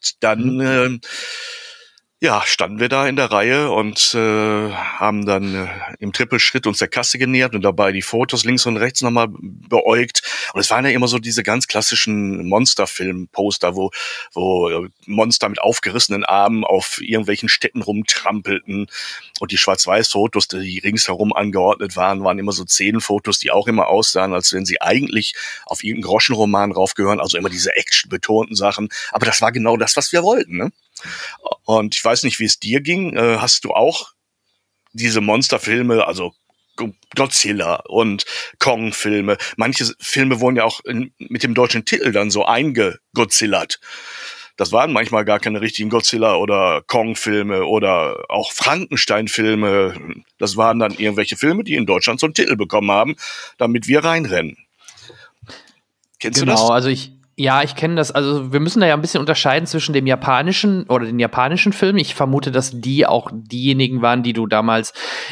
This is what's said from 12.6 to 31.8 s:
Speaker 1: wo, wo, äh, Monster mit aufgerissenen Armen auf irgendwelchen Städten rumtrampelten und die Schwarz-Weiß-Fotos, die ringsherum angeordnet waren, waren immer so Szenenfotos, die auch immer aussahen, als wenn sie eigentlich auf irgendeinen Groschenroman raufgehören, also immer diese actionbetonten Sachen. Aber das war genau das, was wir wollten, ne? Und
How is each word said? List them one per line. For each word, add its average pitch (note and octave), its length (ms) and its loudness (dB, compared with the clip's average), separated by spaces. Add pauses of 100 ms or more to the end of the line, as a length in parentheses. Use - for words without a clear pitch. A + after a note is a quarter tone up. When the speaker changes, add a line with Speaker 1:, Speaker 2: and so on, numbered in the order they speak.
Speaker 1:
wo, F#2+ 160 -2 (440)
wo, F2+ 340 0
äh, E2 200 -4 (160)
Monster A2 440 0
mit G#2 120 -6
aufgerissenen G#2 640 0
Armen G#2 380 2
auf - 400 0
irgendwelchen A2 460 -2
Städten - 340 -2
rumtrampelten G2+ 1040 -4 (540)
und - 100 -8
die F#2+ 80 -2
Schwarz-Weiß-Fotos, G2+ 880 2
die F#2 320 -6
ringsherum G#2 540 0
angeordnet G2 640 0
waren, G2 260 0
waren F#2+ 160 0
immer G2+ 140 -4
so F#2 120 -6
Szenenfotos, G#2 760 0
die - 100 -2
auch - 160 4
immer A2 220 2
aussahen, F#2+ 440 2
als F2+ 200 0
wenn F#2+ 120 -2
sie F2+ 160 -2
eigentlich G#2+ 540 0 (320)
auf - 160 -6
irgendeinen G#2 260 -6
Groschenroman G#2 600 2
raufgehören, G2 480 2
also E2+ 180 -2
immer F#2 140 -2
diese F2+ 240 -2
actionbetonten - 800 0
Sachen. G2+ 360 0 (200)
Aber - 160 -2
das - 160 2
war A2+ 80 4
genau A#2 260 2
das, A2 200 0
was - 160 -2
wir F3 100 2
wollten, F#3+ 340 2
ne? A#2 140 -2 (960)
Und A2 320 2